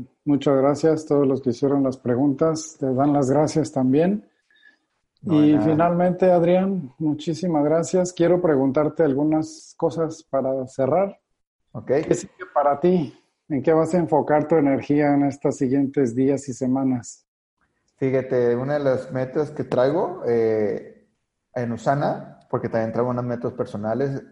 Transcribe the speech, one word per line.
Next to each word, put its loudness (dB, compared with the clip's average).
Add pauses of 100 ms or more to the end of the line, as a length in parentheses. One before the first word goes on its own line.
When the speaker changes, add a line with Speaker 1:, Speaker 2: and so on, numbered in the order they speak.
(240)
Speaker 1:
Muchas 2
gracias 2
a -10
todos 4
los 0
que 0
hicieron 0
las -2
preguntas. -2
Te -2
dan 2
las 2
gracias 0
también. 0 (960)
Speaker 2:
No, 2
de 4
Speaker 1:
Y 6
Speaker 2:
nada. 2
Speaker 1:
finalmente, 2
Adrián, 2
muchísimas -2
gracias. 0
Quiero 2
preguntarte 2
algunas -2
cosas -4
para -4
cerrar. 0 (540)
Speaker 2:
Ok. -14 (200)
Speaker 1:
¿Qué 0
sigue -8 (220)
para 2
ti? 0 (300)
¿En -4
qué 2
vas 2
a 2
enfocar 0
tu 2
energía 2
en 2
estos -2
siguientes 0
días 0
y -8
semanas? -4 (680)
Speaker 2:
Fíjate, 0
una -2
de -2
las 0
metas -4
que -8
traigo, 0
eh, -2 (480)
en -4
Usana, -4 (100)
porque -4
también -2
traigo -2
unas -4
metas -6
personales, -6